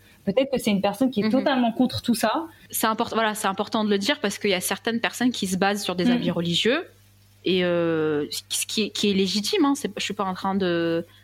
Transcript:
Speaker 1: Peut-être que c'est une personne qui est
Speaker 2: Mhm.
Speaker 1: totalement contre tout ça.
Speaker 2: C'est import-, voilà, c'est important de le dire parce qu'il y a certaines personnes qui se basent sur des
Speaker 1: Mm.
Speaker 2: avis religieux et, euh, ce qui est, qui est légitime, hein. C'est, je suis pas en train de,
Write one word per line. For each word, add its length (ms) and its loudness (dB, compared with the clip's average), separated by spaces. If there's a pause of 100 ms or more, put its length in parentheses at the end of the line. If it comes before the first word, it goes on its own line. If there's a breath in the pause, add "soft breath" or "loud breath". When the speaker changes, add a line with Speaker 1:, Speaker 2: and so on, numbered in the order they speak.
(240 loud breath)
Speaker 1:
Peut-être 280 0
que 60 0
c'est 120 0
une 100 2
personne 300 0
qui 100 -2
est 40 2
Speaker 2:
Mhm. 80 2
Speaker 1:
totalement 400 2
contre 280 0
tout 140 0
ça. 300 0 (260 loud breath)
Speaker 2:
C'est 160 -2
import-, 260 0
voilà, 220 2
c'est 140 -2
important 360 -2
de 60 0
le 80 4
dire 220 0
parce 180 -2
qu'il 120 0
y 40 4
a 60 0
certaines 400 -2
personnes 320 0
qui 160 -4
se 80 -2
basent 260 2
sur 140 -4
des 80 0
Speaker 1:
Mm. 80 4
Speaker 2:
avis 180 0
religieux 560 0 (580)
et, 200 2
euh, 640 0 (220)
ce 180 -4
qui 160 -2
est, 80 -2
qui 200 0
est 40 0
légitime, 500 0
hein. 100 2
C'est, 220 -6
je 80 -8
suis 100 -6
pas 100 -2
en 100 -4
train 200 -4
de, 500 0 (200 soft breath)